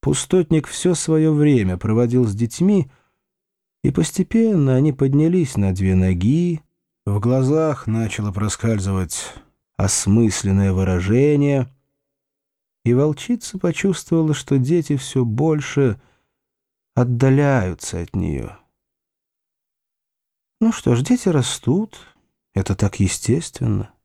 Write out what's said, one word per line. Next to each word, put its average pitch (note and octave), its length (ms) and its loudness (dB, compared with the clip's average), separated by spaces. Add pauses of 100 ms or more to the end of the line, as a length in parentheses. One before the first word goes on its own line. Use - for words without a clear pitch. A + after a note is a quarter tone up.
Пустотник D#3 640 0
всё - 280 -2
своё D#3 380 0
время C3 440 2
проводил A#2 500 0
с G2+ 80 -2
детьми, D#3+ 560 0 (920)
и - 80 0
постепенно E3+ 840 2
они D3+ 160 2
поднялись D3 640 0
на G2 180 0
две F#2+ 200 0
ноги, G#2+ 680 0 (440)
в G2+ 140 -2
глазах C3 680 0
начало G#2+ 460 -4
проскальзывать G2 1000 -4 (440)
осмысленное G2 960 2
выражение, B2 1000 2 (1120)
и A#2+ 100 2
волчица D3+ 640 -2
почувствовала, E3 760 0
что C#3 240 -2
дети D3+ 380 0
всё C3 280 -2
больше C#3 760 0 (960)
отдаляются B2 1040 0
от - 140 -10
неё. D2+ 420 -4 (2000)
Ну A3+ 120 2
что - 220 0
ж, A#2+ 80 0
дети B3 260 0
растут, D#3 680 -2 (560)
это F#2+ 220 -2
так - 240 -2
естественно. G#2+ 920 -2 (120)